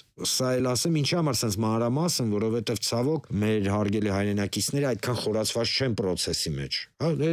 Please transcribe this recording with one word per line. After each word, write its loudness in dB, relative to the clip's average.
սա 0
էլ 2
ասեմ, 2
ինչի 2
համար 2
սենց 0
մանրամասն, 0
որովհետև, 0
ցավոք, 0
մեր 2
հարգելի 2
հայրենակիցները 0
այդքան -2
խորացված 0
չեն 0
պրոցեսի -2
մեջ։ -4
Հա, 0
դե 2